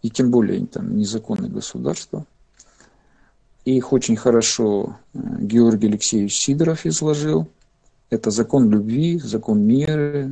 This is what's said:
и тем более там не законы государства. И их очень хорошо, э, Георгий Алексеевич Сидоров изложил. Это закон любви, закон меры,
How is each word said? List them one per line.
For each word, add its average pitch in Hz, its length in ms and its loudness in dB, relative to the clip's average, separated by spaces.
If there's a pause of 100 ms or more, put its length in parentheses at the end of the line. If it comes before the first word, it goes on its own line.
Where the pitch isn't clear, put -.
и 117 80 -2
тем 127 200 0
более 98 360 2
там - 300 -6
не 104 100 0
законы 104 420 -6
государства. 123 760 -8 (1400)
И 131 120 2
их 123 160 -2
очень 123 240 2
хорошо, 110 800 0 (180)
э, - 40 -12 (220)
Георгий 110 480 4
Алексеевич 104 500 -2
Сидоров 160 480 0
изложил. 156 640 -2 (640)
Это 110 200 -2
закон 110 400 2
любви, 120 480 0
закон 110 420 -2
меры, 143 720 0